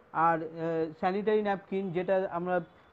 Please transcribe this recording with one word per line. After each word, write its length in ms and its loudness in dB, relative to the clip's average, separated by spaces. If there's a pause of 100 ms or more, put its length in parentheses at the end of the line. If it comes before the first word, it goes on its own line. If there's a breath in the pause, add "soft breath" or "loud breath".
(120)
আর, 260 4
আহ, 600 -4
স্যানিটারি 440 2
ন্যাপকিন, 500 -2
যেটা 400 0
আমরা 280 0 (320 soft breath)